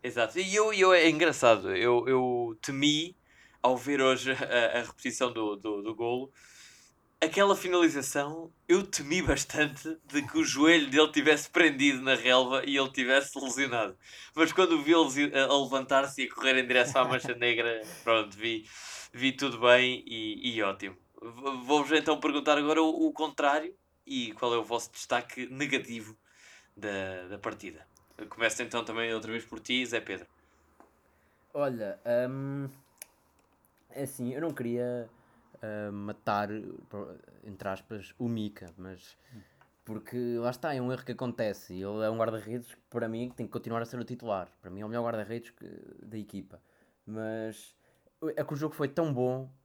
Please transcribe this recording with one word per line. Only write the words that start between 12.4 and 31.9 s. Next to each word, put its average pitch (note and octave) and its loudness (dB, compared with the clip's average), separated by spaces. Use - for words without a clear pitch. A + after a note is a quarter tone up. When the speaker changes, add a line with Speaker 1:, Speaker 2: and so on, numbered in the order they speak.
Speaker 1:
e C#3 -2
ele C3+ 0
tivesse C3+ 0
lesionado. B2 -2
Mas D#3+ 4
quando F3+ 4
o D3 0
vi D#3 4
ele E3 6
lesi-, C#3 0
a, C3+ 4
a C#3 4
levantar-se C3+ 0
e B2 -4
a - -12
correr C3 2
em B2 -2
direção B2+ 4
à B2 4
mancha B2 -2
Speaker 2:
<laughs> - -2
Speaker 1:
negra, A#2 0
pronto, G#2+ 2
vi, A2 -4
vi B2+ 0
tudo C3 -4
bem B2 6
e, A2+ -6
e G#2+ 0
ótimo. F#2+ -2
V-, B2 -8
vou-vos C#3+ 4
então D3+ 2
perguntar D3 2
agora D#3 2
o, D#3+ 2
o D3 0
contrário D3+ 0
e B2 -6
qual A#2+ -2
é A#2 2
o A2 0
vosso A2+ -4
destaque B2 -6
negativo A#2+ -6
da, F#2+ -8
da G#2 -14
partida. G2+ -12
Eu G#2+ -12
começo A2+ -2
então A#2 -4
também A2+ -4
outra A2 -6
vez A2+ -8
por A2 -14
ti, B2+ -2
Zé A2+ -2
Pedro. F#2+ -10
Speaker 3:
Olha, A#2+ -4